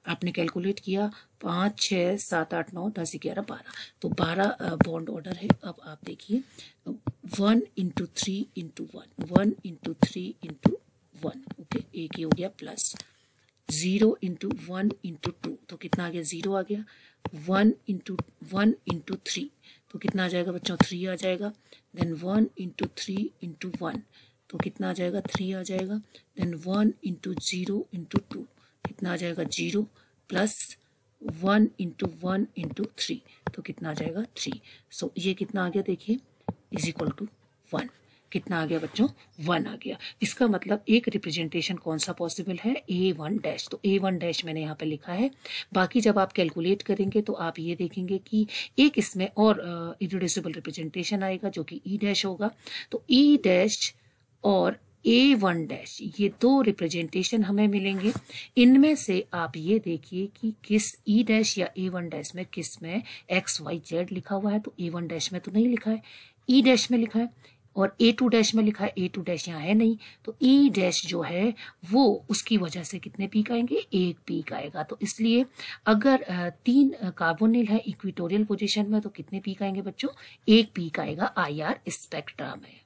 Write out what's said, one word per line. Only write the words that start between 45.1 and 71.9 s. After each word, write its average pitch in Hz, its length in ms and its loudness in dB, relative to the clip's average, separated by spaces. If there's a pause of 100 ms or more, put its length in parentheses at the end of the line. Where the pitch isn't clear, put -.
है। 233 180 0 (420)
बाकी 185 280 2
जब 214 180 4
आप - 140 2
calculate 180 500 2
करेंगे 196 380 2
तो 208 120 -6
आप 165 260 -4
ये 170 160 -4
देखेंगे 180 440 -4
कि 214 280 2 (320)
एक 285 200 6
इसमें 196 380 0
और, 214 240 6
अ, 170 440 -8
irreducible 175 480 -2
representation 175 680 -6
आएगा 190 260 -4
जो 165 160 -6
कि 160 220 -12
ई 202 120 -4
डैश 202 260 0
होगा। 196 260 -2 (400)
तो - 200 -8
E 285 340 8
dash 190 500 2 (500)
और 190 340 4 (280)
A 254 280 8
one 175 320 2
dash, - 320 -12 (220)
ये 202 200 2
दो 269 220 6
representation 185 840 0
हमें 202 240 4
मिलेंगे। 196 440 0 (440)
इनमें 269 380 10
से 190 300 0 (100)
आप 165 220 -4
ये 180 220 2
देखिए 185 480 -4 (140)
कि 220 140 -4 (100)
किस 208 300 2 (140)
E 220 160 6
dash 220 340 2
या 180 200 -2
ए 185 100 -2
one 175 200 -6
dash 160 260 -8
में, 175 100 -8
किस - 380 -8
में 175 200 -6 (280)
एक्स 185 300 -2
वाई 156 180 -6
जेड 175 340 -4
लिखा 190 220 -6
हुआ 202 180 0
है, 214 80 0
तो - 200 -12
A 175 80 -4
one 170 180 -6
dash 160 260 -6
में 180 100 -8
तो 190 100 -12
नहीं 226 160 4
लिखा 220 220 -2
है, 220 120 -4 (480)
E 262 120 8
dash 254 280 4
में 247 80 4
लिखा 226 200 0
है 240 100 0 (480)
और 190 240 0
A 233 120 8
two 240 160 2
dash 220 260 4
में 226 100 4
लिखा 208 200 0
है, 208 140 -4
ए 185 100 0
टू 185 140 -6
dash 175 260 -4
यहाँ 160 120 -8
है 180 140 2
नहीं। 226 220 6 (280)
तो 220 180 -10
ई 269 280 8
dash 180 360 0
जो 170 160 -4
है 185 320 0 (360)